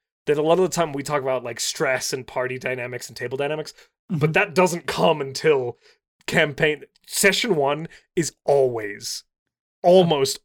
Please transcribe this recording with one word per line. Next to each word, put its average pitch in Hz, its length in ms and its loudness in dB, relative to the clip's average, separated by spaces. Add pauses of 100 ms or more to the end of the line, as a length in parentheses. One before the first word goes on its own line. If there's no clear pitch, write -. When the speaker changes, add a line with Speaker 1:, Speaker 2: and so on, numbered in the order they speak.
(260)
Speaker 1:
that 147 120 2
a 156 40 0
lot 160 180 4
of 185 100 4
the - 60 -6
time 165 180 -2
we 143 100 -6
talk 147 180 -2
about, 131 220 -2
like, 120 160 -10
stress - 540 -4
and 131 140 -8
party 127 320 -4
dynamics 123 480 -8
and 123 100 -20
table 127 200 -6
dynamics, 147 360 -4 (380)
Speaker 2:
Mm-hmm. 165 80 -2
Speaker 1:
but 156 140 2
that 165 200 2
doesn't 180 340 2
come 160 340 2
until 135 560 0 (500)
campaign 151 560 0 (240)
session 202 480 2
one 147 320 0 (280)
is 165 180 -2 (120)
always, 117 800 0 (580)
almost 170 640 6